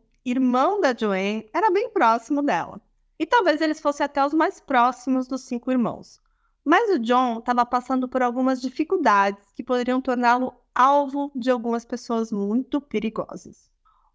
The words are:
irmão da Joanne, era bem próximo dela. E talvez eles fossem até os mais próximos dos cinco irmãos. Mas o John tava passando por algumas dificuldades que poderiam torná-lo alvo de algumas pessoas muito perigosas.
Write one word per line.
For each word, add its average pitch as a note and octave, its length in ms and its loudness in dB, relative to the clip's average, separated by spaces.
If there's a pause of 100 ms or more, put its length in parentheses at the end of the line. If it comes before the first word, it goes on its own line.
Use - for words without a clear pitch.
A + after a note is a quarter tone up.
(240)
irmão C4 560 2
da C4+ 180 2
Joanne, G#3 560 -2
era F#4 160 2
bem G4+ 200 0
próximo A#3+ 520 0
dela. G#3 380 -2 (400)
E D#4 60 -4
talvez E4+ 340 2
eles D#4 220 -2
fossem D4 240 -2
até C#4+ 200 0
os C#4+ 80 -2
mais D#4+ 280 0
próximos B3+ 640 0
dos C4 140 -6
cinco A#3+ 280 -8
irmãos. A#3 520 -2 (420)
Mas G4+ 280 2
o D#4+ 80 2
John A#3+ 420 0
tava A#3+ 240 0
passando B3+ 420 -2
por B3+ 140 -2
algumas B3+ 400 0
dificuldades B3 920 0
que - 80 -12
poderiam B3 380 -2
torná-lo B3 540 0 (200)
alvo C#4+ 640 2
de B3+ 160 -2
algumas A#3 320 -2
pessoas A#3 480 -6
muito A3 480 -2
perigosas. - 880 -8 (460)